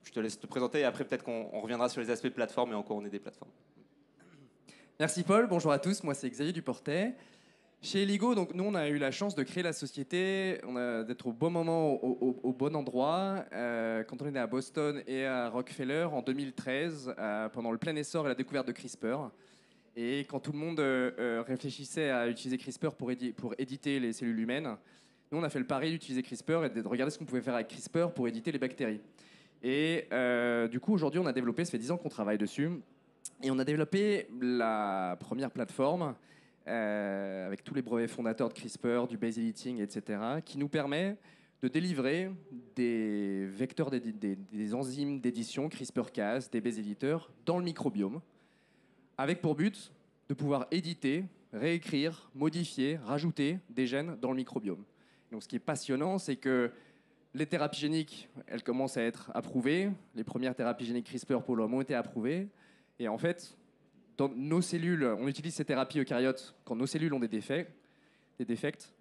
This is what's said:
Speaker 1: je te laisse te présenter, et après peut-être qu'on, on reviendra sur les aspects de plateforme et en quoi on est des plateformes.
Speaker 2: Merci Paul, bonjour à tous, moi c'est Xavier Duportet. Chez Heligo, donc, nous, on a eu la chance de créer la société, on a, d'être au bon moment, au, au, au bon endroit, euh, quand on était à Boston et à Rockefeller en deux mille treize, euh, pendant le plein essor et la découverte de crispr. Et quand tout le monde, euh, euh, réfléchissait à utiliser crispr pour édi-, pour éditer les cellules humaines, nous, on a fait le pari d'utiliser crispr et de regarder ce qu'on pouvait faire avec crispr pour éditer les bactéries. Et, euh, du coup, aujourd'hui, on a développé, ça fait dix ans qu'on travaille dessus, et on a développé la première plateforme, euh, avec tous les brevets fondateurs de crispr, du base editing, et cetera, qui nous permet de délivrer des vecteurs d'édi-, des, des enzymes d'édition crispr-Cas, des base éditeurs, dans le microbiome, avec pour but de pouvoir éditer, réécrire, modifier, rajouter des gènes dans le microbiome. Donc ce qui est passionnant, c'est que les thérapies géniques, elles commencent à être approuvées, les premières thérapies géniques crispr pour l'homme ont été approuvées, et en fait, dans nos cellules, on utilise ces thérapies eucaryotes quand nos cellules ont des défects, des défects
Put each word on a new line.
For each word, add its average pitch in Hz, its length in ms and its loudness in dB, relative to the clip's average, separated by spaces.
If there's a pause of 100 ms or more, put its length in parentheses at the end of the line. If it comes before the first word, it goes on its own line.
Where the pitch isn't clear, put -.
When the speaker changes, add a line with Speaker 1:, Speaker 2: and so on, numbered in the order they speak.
Speaker 1:
je - 80 -18
te - 80 -4
laisse 107 200 -4
te - 80 -14
présenter, 127 320 0
et 143 60 4
après 127 180 2
peut-être 127 200 -4
qu'on, 113 300 -6
on 110 80 -4
reviendra 120 280 0
sur 120 120 -4
les 113 80 -4
aspects 120 180 0
de - 20 2
plateforme 120 420 0
et 107 40 -4
en 104 60 -2
quoi 107 140 -4
on 104 100 -6
est 101 60 -8
des 101 80 -6
plateformes. - 320 -16 (1500)
Speaker 2:
Merci 160 240 2
Paul, 208 240 8
bonjour 165 240 4
à 143 60 6
tous, 180 260 0
moi 139 120 0
c'est 131 160 -4
Xavier 147 200 -2
Duportet. 165 640 -2 (680)
Chez 196 220 0
Heligo, 202 300 4
donc, 190 200 0
nous, 180 100 0
on 202 120 0
a 156 120 2
eu 147 100 2
la 139 140 2
chance 190 240 -2
de 147 80 2
créer 180 180 -4
la 170 120 0
société, 185 920 0
on 123 120 -4
a, 120 260 0
d'être 123 240 -4
au 117 60 -2
bon 139 160 2
moment, 165 420 2
au, 131 200 2 (100)
au, 127 200 2
au 127 120 2
bon 139 240 0
endroit, 160 760 2
euh, 113 540 0
quand 123 160 -10
on 139 40 -4
était 139 140 -2
à 117 80 0
Boston 139 580 -2
et 131 200 -2
à 127 240 0
Rockefeller 131 600 -2
en 143 120 -2
deux 123 100 -2
mille 135 220 -2
treize, 139 640 -2
euh, 107 320 0
pendant 117 240 -2
le 117 40 0
plein 160 200 -2
essor 151 280 0
et 139 40 2
la 123 60 2
découverte 131 320 -2
de 120 40 -2
crispr. 123 600 -4 (680)
Et 131 240 0
quand 135 180 -4
tout 147 140 -6
le 143 60 -4
monde, 160 200 -4
euh, 131 400 4
euh, 117 260 0
réfléchissait 139 640 -2
à 120 200 2
utiliser 127 280 -2
crispr 139 380 -4
pour 127 160 -4
édi-, 123 220 -2
pour 113 240 -6
éditer 135 420 -2
les 120 140 2
cellules 117 260 0
humaines, 123 380 -2 (540)
nous, 151 80 0
on 170 40 2
a 151 60 2
fait 143 100 -2
le 127 80 0
pari 147 240 2
d'utiliser 131 320 -2
crispr 156 400 0
et 143 60 4
de 110 180 -2
regarder 131 240 2
ce - 80 -10
qu'on 160 60 -8
pouvait 127 160 -2
faire 123 140 0
avec 117 120 0
crispr - 460 0
pour 123 160 2
éditer 113 240 -4
les 139 60 0
bactéries. 123 420 -2 (600)
Et, 147 520 2
euh, 120 560 4
du 123 100 -2
coup, 214 140 2
aujourd'hui, 160 260 4
on 185 60 2
a 135 80 2
développé, 123 320 2
ça 170 60 -6
fait 120 80 0
dix 120 120 -2
ans 175 60 2
qu'on 175 100 -6
travaille 107 300 0
dessus, 104 320 0 (720)
et 135 100 2
on 131 80 2
a 131 60 2
développé 175 640 2 (100)
la 107 800 2
première 127 320 -4
plateforme, 135 640 0 (500)
euh, 98 800 0
avec 98 200 -4
tous - 80 -8
les 139 80 0
brevets 117 260 0
fondateurs 117 400 0
de 113 60 -4
crispr, 120 560 0
du 117 80 -6
base 113 200 -2
editing, 113 440 -2
et 101 80 -2
cetera, 110 520 -2
qui - 160 -10
nous 143 120 0
permet 156 480 0 (440)
de 127 60 2
délivrer 165 640 2 (440)
des 104 720 2
vecteurs 131 440 -2
d'édi-, 120 220 -2
des, 101 240 -2
des 104 360 -4
enzymes 139 460 -2
d'édition 123 480 -2
crispr-Cas, 123 840 -2
des 113 120 0
base 110 180 -2
éditeurs, 135 520 -2 (140)
dans 175 120 2
le 180 80 0
microbiome, 110 560 0 (960)
avec 160 240 2
pour 156 140 2
but 202 360 0 (380)
de 143 40 0
pouvoir 139 380 2
éditer, 165 540 0 (260)
réécrire, 160 840 0
modifier, 151 640 2
rajouter 151 640 2 (100)
des 131 160 2
gènes 143 360 0
dans 123 80 0
le 131 80 2
microbiome. 107 480 -2 (460)
Donc 110 120 -8
ce - 60 -18
qui 127 80 -2
est - 20 2
passionnant, 147 580 0
c'est 147 200 -2
que 127 340 4 (600)
les 147 120 0
thérapies 147 360 0
géniques, 156 480 -2 (180)
elles 113 160 -6
commencent 127 320 0
à 123 80 2
être - 300 -2
approuvées, 147 580 2 (240)
les 113 80 -4
premières 123 320 -2
thérapies 120 300 0
géniques 120 220 -2
crispr 127 340 0
pour 123 160 0
l'homme 113 160 2
ont 131 80 2
été 135 120 -2
approuvées, 127 540 0 (520)
et 117 100 0
en 110 80 -2
fait, 175 400 -2 (580)
dans - 140 4
nos 147 320 2
cellules, 170 420 2
on 117 240 4
utilise 143 280 -4
ces 147 100 -2
thérapies 135 340 2
eucaryotes 131 540 2 (120)
quand 120 100 -4
nos 120 100 0
cellules 156 300 0
ont 135 40 0
des 117 80 0
défects, 110 400 -2 (720)
des 123 80 -4
défects - 560 -4